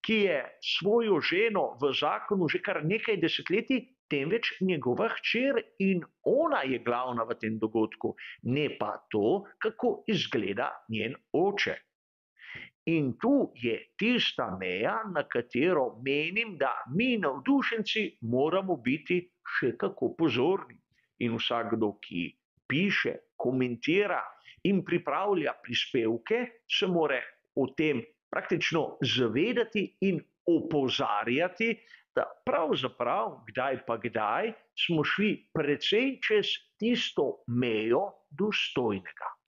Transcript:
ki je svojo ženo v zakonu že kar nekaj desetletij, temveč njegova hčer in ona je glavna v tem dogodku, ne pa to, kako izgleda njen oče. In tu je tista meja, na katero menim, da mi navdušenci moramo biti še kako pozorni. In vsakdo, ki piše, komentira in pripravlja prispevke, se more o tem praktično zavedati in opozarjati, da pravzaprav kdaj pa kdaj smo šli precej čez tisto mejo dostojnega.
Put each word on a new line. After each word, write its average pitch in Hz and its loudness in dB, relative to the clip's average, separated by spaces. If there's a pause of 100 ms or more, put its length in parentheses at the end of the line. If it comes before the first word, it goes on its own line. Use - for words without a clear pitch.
ki 220 0
je 190 2 (200)
svojo 208 2
ženo 180 0
v 135 2
zakonu 180 0
že 180 0
kar 170 -2
nekaj 202 0
desetletij, 220 0 (200)
temveč 156 0
njegova 160 0
hčer 247 0 (140)
in 190 2 (180)
ona 269 2
je 131 0
glavna 120 0
v 113 -4
tem 110 -4
dogodku, 110 0 (260)
ne 139 0
pa - -4
to, 123 2 (100)
kako - -2
izgleda 120 -2 (180)
njen 110 -4 (140)
oče. 165 0 (1040)
In 151 0
tu 262 2
je 113 -2 (140)
tista 202 0
meja, 95 -2
na 165 -4
katero 120 0
menim, 165 -2
da 131 0 (120)
mi 226 2
navdušenci 208 0
moramo 156 0
biti 156 -2 (220)
še - -2
kako - -4
pozorni. 156 2 (460)
In 113 0
vsakdo, 110 0
ki 87 -6 (460)
piše, 180 0 (200)
komentira 131 0 (420)
in 190 2
pripravlja 170 0
prispevke, 117 -2 (220)
se - 0
more 151 2 (280)
o 131 0
tem 151 0 (220)
praktično - -2
zavedati 156 0
in 190 2 (220)
opozarjati, 143 0 (300)
da - 0 (160)
pravzaprav 165 0
kdaj 127 -2
pa 117 -2
kdaj 117 -2 (200)
smo 160 0
šli 202 2 (180)
precej 160 0
čez 214 2 (220)
tisto 202 0
mejo 120 2 (240)
dostojnega. 139 -2 (180)